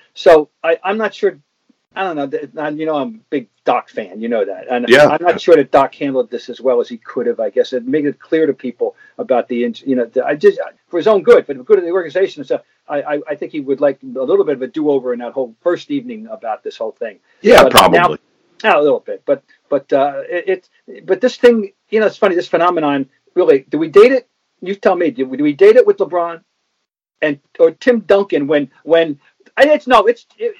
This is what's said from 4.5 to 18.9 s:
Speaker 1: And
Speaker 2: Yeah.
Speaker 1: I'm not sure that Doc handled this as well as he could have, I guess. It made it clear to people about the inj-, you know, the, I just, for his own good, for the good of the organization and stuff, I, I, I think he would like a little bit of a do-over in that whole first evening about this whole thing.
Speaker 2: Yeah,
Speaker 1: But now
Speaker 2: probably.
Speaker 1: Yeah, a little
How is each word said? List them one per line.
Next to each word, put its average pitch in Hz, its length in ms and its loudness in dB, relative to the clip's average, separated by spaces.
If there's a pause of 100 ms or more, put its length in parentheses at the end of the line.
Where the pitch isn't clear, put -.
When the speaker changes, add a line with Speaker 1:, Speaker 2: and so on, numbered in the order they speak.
Speaker 1:
And 123 180 -4
Speaker 2:
Yeah. 139 200 4
Speaker 1:
I'm 156 160 -4
not 170 180 -2
sure 170 140 4
that 143 160 2
Doc 139 240 0
handled 131 340 -4
this 117 200 -12
as 117 120 -16
well 123 180 0
as 117 100 -2
he 120 80 -14
could - 300 -8
have, 117 120 -2
I 107 100 -4
guess. 123 240 -2
It 123 140 -6
made 143 180 -2
it 143 140 -6
clear 160 260 -2
to 139 80 0
people - 420 -8 (220)
about 120 300 -2
the 120 160 -4
inj-, 117 240 -8
you 131 80 0
know, 120 100 -2
the, 123 180 -4
I 151 120 -4
just, 175 240 4 (300)
for 175 80 -6
his 160 100 -2
own 202 160 2
good, 156 240 6
for 143 60 -6
the 127 100 -14
good 202 160 4
of 175 60 -4
the 170 60 -4
organization 175 500 -2
and - 40 -16
stuff, - 160 -4 (260)
I, 147 140 -6
I, 147 280 -6
I 147 60 -8
think 160 160 -12
he 151 100 -8
would 135 200 -4
like 139 220 0
a - 20 -20 (160)
little 170 240 0
bit 147 120 -2
of 123 40 -16
a 131 60 -6
do-over 139 460 -2
in 120 60 -8
that 120 140 -10
whole 123 280 -8
first - 300 -4
evening 120 360 -8
about 110 360 -10
this 107 140 -12
whole 110 140 -8
thing. 107 280 -12 (220)
Speaker 2:
Yeah, 180 220 6
Speaker 1:
But 123 100 4
now 120 60 0 (100)
Speaker 2:
probably. 175 300 2 (440)
Speaker 1:
Yeah, 190 160 2
a - 20 2
little 135 180 0